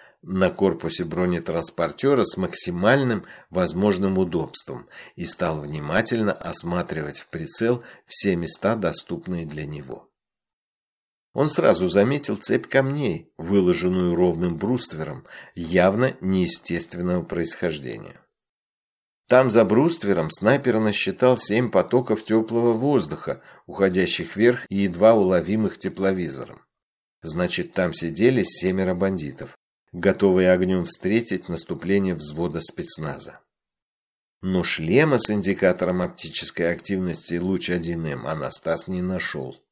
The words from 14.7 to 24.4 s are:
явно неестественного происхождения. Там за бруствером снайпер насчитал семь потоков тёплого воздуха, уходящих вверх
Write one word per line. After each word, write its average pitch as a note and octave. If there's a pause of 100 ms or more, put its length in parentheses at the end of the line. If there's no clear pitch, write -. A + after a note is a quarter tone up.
явно F#2
неестественного F2+
происхождения. D2 (1120)
Там B2+
за A2
бруствером G2
снайпер B2
насчитал A2
семь A2
потоков A2
тёплого A2+
воздуха, A2 (240)
уходящих F2+
вверх A#2+